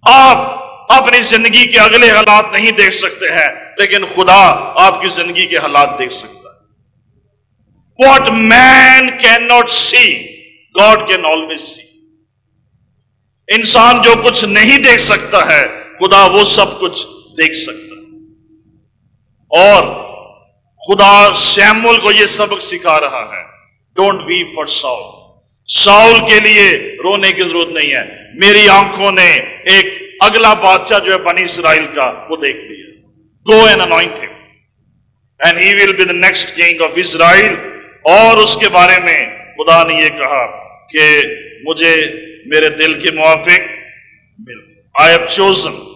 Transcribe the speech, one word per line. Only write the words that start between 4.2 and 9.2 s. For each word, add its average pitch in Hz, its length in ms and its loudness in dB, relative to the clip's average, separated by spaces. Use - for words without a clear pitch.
آپ 185 260 2
کی 190 60 -6
زندگی 170 380 -4
کے 170 120 -6
حالات 143 320 0
دیکھ 127 140 -8
سکتا - 200 -12
ہے۔ - 160 -20
What 269 140 6
man 254 680 4
cannot 240 720 0